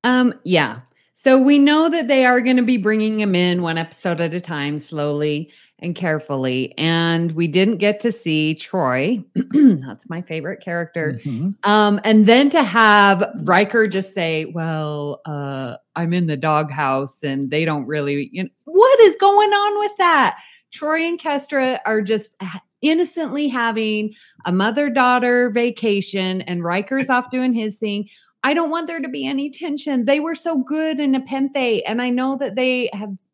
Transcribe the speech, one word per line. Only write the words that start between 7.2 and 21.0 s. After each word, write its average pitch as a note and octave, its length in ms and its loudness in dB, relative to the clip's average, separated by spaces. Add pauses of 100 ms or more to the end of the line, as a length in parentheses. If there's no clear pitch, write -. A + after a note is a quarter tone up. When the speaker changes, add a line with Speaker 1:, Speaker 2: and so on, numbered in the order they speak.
Speaker 1:
we E3 140 -2
didn't F#3+ 300 2
get G#3 240 0
to A#3 100 -2
see D#3 440 -2
Troy. D#3+ 760 -2
<clears throat> - 60 -12 (180)
That's F3 560 2
my E3 120 -8
favorite D#3+ 400 -10
character. E3 640 -6
Speaker 2:
Mm-hmm. C#3 240 -4 (140)
Speaker 1:
Um, G#3 400 4
and G#3+ 220 6
then B3+ 260 6
to D#4+ 120 4
have G3+ 600 6 (200)
Riker G#3 440 4
just F#3+ 260 -4
say, D#3+ 320 -2
"Well, D#3 800 -6
uh, C#3 520 -8 (180)
I'm E3+ 180 -2
in F3+ 140 0
the D3+ 100 -2
doghouse C#3+ 840 -2
and C#3 260 -4
they D#3 160 0
don't D3 200 -4
really," C#3+ 480 -4
you F#3 100 -6
know, - 60 -8 (160)
what A4 360 4
is G#4 140 8
going G4+ 360 4
on G#4 280 0
with G#4 180 -4
that? D#4+ 400 2 (340)
Troy D#4 360 -4